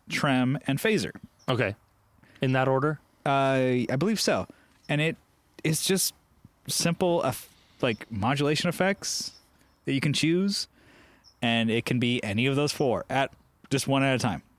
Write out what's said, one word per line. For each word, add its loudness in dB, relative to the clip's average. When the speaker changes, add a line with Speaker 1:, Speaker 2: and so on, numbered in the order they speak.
Speaker 1:
trem, 0
and 0
phaser. 0
Speaker 2:
Okay. 0
In 0
that 2
order? 0
Speaker 1:
Uh, 2
I -2
believe 0
so. 0
And 0
it, -2
it's -2
just 0
simple, 0
eff-, -4
like, -2
modulation 0
effects -2
that -2
you 0
can 2
choose, 0
and 2
it 0
can 0
be 0
any 0
of 2
those 2
four 0
at 0
just 0
one 2
at 2
a 0
time. -2